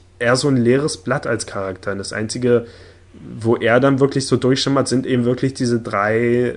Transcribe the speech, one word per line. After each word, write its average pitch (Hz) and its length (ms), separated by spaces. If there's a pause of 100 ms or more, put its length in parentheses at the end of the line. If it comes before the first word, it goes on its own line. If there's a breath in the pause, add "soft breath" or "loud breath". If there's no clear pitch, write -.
(200)
eher 120 160
so 135 120
ein 135 100
leeres 127 400
Blatt 131 300
als 110 180
Charakter. 98 460
Und 98 80
das 98 140
Einzige, 117 520 (720 loud breath)
wo 113 180
er 113 220
dann 135 200
wirklich 135 260
so 127 120
durchschimmert, 131 500
sind 123 180
eben 123 200
wirklich 127 280
diese 120 260
drei, 117 760